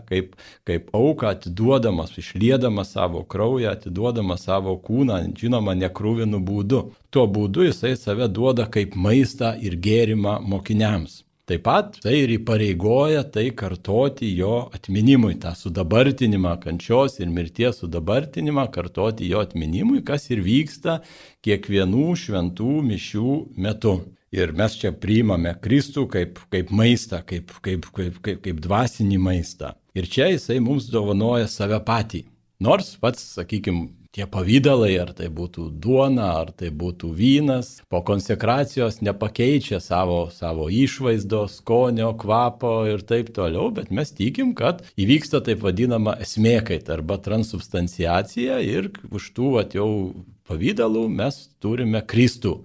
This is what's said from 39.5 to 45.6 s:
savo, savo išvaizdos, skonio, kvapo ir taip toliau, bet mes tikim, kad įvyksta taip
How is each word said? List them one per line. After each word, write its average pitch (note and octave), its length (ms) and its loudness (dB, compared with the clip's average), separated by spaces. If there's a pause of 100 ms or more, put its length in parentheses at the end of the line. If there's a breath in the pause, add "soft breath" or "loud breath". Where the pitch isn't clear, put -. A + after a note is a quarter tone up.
savo, F2 460 0
savo D#2+ 420 -6
išvaizdos, A2 880 0
skonio, A#2 560 2
kvapo A#2 680 0
ir G#2+ 200 -2
taip A#2 320 -2
toliau, G2 380 -2
bet - 180 -8
mes C#3+ 240 -4
tikim, A#3+ 400 0
kad D#3 380 -2
įvyksta C3+ 500 2
taip G#2+ 240 -2